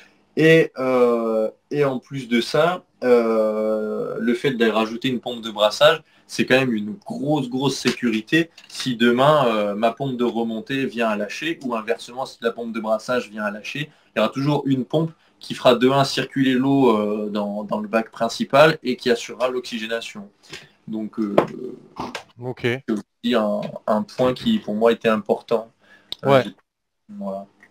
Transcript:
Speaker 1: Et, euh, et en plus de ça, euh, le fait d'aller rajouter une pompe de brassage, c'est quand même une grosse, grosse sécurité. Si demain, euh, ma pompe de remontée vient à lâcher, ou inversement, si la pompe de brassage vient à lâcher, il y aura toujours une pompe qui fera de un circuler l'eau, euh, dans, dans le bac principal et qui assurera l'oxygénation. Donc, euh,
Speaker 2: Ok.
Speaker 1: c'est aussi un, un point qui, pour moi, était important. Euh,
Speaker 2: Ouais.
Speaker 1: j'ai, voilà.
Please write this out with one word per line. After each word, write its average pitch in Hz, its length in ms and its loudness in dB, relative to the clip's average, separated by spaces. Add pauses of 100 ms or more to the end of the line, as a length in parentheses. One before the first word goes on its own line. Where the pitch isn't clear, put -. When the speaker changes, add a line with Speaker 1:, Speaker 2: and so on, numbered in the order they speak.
(360)
Speaker 1:
Et, 160 420 6
euh, 117 720 2 (200)
et 147 140 0
en 135 160 -2
plus 131 280 -10
de 120 120 2
ça, 160 440 0 (200)
euh, 107 1120 2
le 117 160 0
fait 135 180 -2
d'aller 113 180 2
rajouter 113 380 -2
une 120 120 -4
pompe 120 220 -10
de 110 80 -8
brassage, 143 520 4 (240)
c'est - 200 -4
quand 127 120 6
même 131 140 0
une 104 220 -4
grosse, 127 540 -4
grosse 135 280 -2
sécurité. 123 760 -2 (180)
Si - 280 -6
demain, 127 500 4
euh, 104 280 0
ma 117 180 2
pompe 139 240 -6
de 120 80 0
remontée 117 600 -4
vient 113 220 -2
à 107 80 -2
lâcher, 156 480 -6
ou 120 120 -6
inversement, 120 500 -6
si - 140 -16
la 117 120 -2
pompe - 200 -8
de 156 80 -6
brassage 110 500 -2
vient 107 140 -8
à 104 60 -2
lâcher, 107 400 -10 (240)
il - 40 -4
y - 20 4
aura 110 100 2
toujours 143 360 -2
une 131 180 0
pompe 160 260 -2 (300)
qui - 140 -10
fera 127 200 4
de 120 160 4
un 139 140 4
circuler 131 480 0
l'eau, 131 440 4
euh, 104 340 -2
dans, 104 340 -4
dans 107 160 -4
le 104 80 -8
bac 113 220 -2
principal 139 720 2
et 123 140 -4
qui - 140 -2
assurera 117 380 -2
l'oxygénation. 113 840 -8 (560)
Donc, 110 320 -8
euh, 104 160 -2 (1040)
Speaker 2:
Ok. 123 220 -10
Speaker 1:
c'est 123 280 -2
aussi 196 440 -4
un, 104 260 0 (260)
un 107 160 2
point 127 320 0
qui, 113 240 0
pour 101 160 -6
moi, 113 180 4
était 113 160 -2
important. 110 640 -2 (520)
Euh, 135 60 4
Speaker 2:
Ouais. 135 140 6
Speaker 1:
j'ai, 101 100 -14 (540)
voilà. 98 380 -10 (240)